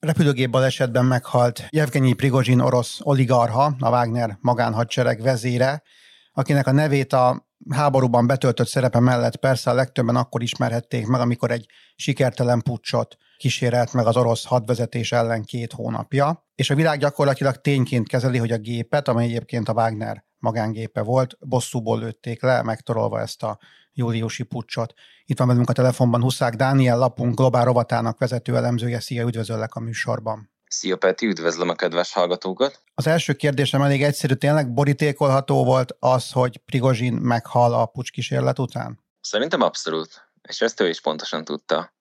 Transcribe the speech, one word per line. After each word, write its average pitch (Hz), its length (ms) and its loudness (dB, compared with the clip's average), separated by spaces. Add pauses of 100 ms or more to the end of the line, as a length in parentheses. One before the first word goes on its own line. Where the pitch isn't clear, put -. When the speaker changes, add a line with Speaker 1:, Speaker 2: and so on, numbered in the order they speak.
Speaker 1:
Repülőgép 143 440 2
balesetben 127 560 2
meghalt 123 640 0
Jevgenyi 139 440 2
Prigozsin 127 460 2
orosz 123 440 0
oligarcha, 131 760 2
a 120 100 2
Wagner 117 500 0
magánhadsereg 117 840 0
vezére, 127 640 0 (500)
akinek 139 340 0
a 131 40 2
nevét 139 420 2
a 127 360 2 (200)
háborúban 131 580 2
betöltött 127 400 2
szerepe 123 320 2
mellett 120 360 2
persze 131 340 0
a 120 40 4
legtöbben 123 420 0
akkor 120 260 -2
ismerhették 120 680 -4
meg, 123 140 0
amikor 120 300 0
egy 117 140 -4 (300)
sikertelen 123 680 0
puccsot - 560 -4 (200)
kísérelt 120 560 -2
meg 123 120 2
az 117 120 2
orosz 117 280 0
hadvezetés 117 680 -2
ellen 117 320 0
két 117 280 -8
hónapja, 131 840 -2
és - 140 -2
a 143 60 2
világ 151 240 2
gyakorlatilag 139 640 0
tényként 127 460 0
kezeli, 127 300 0
hogy 117 140 -2
a 117 60 -2
gépet, 117 500 -4
amely 117 180 0
egyébként 117 440 -4
a 110 40 -2
Wagner 110 520 -2 (120)
magángépe 110 640 -4
volt, 127 380 0
bosszúból 117 600 -2
lőtték 113 420 -10
le, 127 200 2
megtorolva 113 580 -4
ezt - 240 -8
a 107 160 -6 (340)
júliusi 113 500 -4
puccsot. 117 500 -8 (320)
Itt 131 120 -4
van 127 100 4
velünk 123 220 4
a 123 40 2
telefonban 123 480 2
Huszák 123 320 0
Dániel, 131 440 2
lapunk 123 380 0
globál 127 300 4
rovatának 117 540 0
vezető 123 360 -2
elemzője. 120 440 -2
Szia, 120 260 -6
üdvözöllek 110 500 -6
a - 40 -8
műsorban. 113 720 -6 (140)
Speaker 2:
Szia, - 320 -4
Peti, 92 280 0
üdvözlöm 85 440 0
a 85 60 0
kedves 87 380 -2
hallgatókat. 92 680 -2 (100)
Speaker 1:
Az 139 140 -4
első 160 260 0
kérdésem 139 480 0
elég 139 220 2
egyszerű, 143 300 0
tényleg 143 400 0
borítékolható 139 920 2
volt 131 360 2
az, 127 320 2
hogy 127 260 0
Prigozsin 127 560 0
meghal 120 600 0
a 117 120 2
pucckísérlet 127 720 -4
után? - 400 -8 (220)
Speaker 2:
Szerintem 139 400 -2
abszolút, 80 680 -4 (120)
és - 200 -10
ezt 113 180 -2
ő 92 100 2
is 82 120 -6
pontosan 78 420 -6
tudta. 80 580 -6